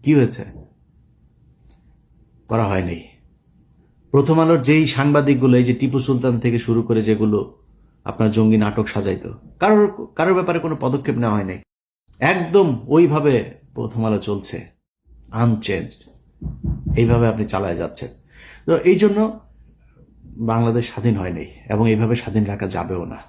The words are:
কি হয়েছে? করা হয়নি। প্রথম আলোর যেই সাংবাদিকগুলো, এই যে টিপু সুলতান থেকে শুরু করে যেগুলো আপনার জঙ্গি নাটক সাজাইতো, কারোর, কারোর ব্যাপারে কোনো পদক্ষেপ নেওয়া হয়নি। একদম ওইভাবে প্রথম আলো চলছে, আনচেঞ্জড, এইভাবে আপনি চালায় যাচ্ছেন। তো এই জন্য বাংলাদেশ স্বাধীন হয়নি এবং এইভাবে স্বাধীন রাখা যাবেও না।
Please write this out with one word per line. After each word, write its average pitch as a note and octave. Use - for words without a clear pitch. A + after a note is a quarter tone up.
কি D3
হয়েছে? C3
করা A2+
হয়নি। F2+
প্রথম C#3+
আলোর D#3+
যেই D#3
সাংবাদিকগুলো, C#3
এই B2
যে B2
টিপু C3
সুলতান B2
থেকে A#2
শুরু A#2
করে A2
যেগুলো G#2+
আপনার G#2+
জঙ্গি A2
নাটক G#2
সাজাইতো, F#2+
কারোর, G#3
কারোর F3+
ব্যাপারে E3+
কোনো D#3+
পদক্ষেপ C3
নেওয়া A2+
হয়নি। F#2+
একদম F3
ওইভাবে D3
প্রথম A2+
আলো G#2+
চলছে, G2+
আনচেঞ্জড, G#2+
এইভাবে A#2
আপনি G#2+
চালায় F#2
যাচ্ছেন। -
তো D#3
এই F3+
জন্য G3+
বাংলাদেশ A#2
স্বাধীন A2
হয়নি F2
এবং A2
এইভাবে A2
স্বাধীন G#2+
রাখা G2+
যাবেও F2+
না। -